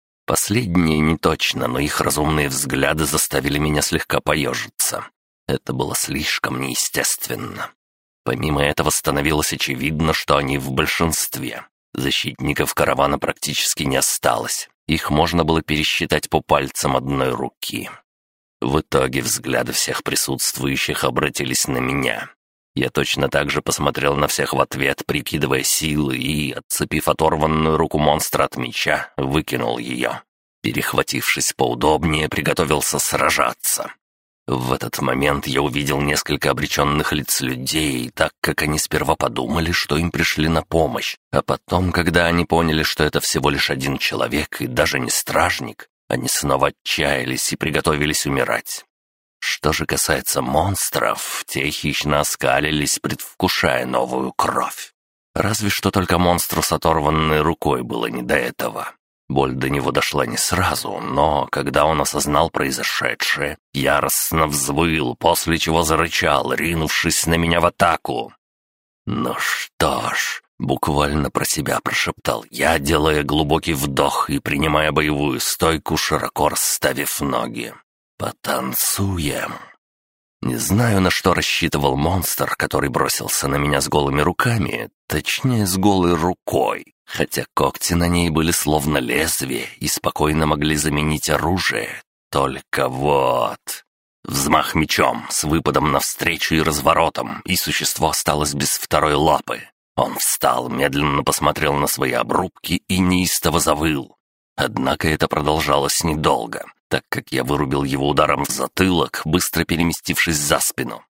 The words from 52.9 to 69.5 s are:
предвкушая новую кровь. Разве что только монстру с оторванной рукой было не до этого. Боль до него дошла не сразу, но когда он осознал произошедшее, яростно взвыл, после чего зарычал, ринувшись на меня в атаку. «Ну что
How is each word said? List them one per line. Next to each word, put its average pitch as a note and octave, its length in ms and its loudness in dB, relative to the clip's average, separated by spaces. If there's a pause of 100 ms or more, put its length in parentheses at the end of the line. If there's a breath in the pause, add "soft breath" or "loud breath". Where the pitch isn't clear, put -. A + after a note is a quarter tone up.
предвкушая - 880 -2
новую B1+ 480 -2
кровь. - 580 -2 (440)
Разве G#2 340 0
что G2 220 0
только F2+ 260 2
монстру F2 460 2
с - 80 -2
оторванной D#2 680 2
рукой D2+ 420 0
было A1+ 240 -2
не A#1+ 160 -6
до B1 120 0
этого. A#1+ 580 -4 (360)
Боль C2+ 240 2
до C2 160 -2
него C2+ 220 0
дошла - 340 0
не A#1 120 -4
сразу, - 640 -2
но C#2+ 520 0
когда C#2+ 340 2
он D#2 160 4
осознал D2 480 2
произошедшее, C2+ 1080 -2 (120)
яростно C#2+ 760 0
взвыл, C#2+ 680 0
после E2 440 2
чего E2 240 2
зарычал, D#2 680 2
ринувшись D#2+ 760 0
на E2 80 4
меня E2+ 260 2
в E2+ 60 6
атаку. D#2 640 0 (720)
«Ну B1 320 -2
что - 800 -2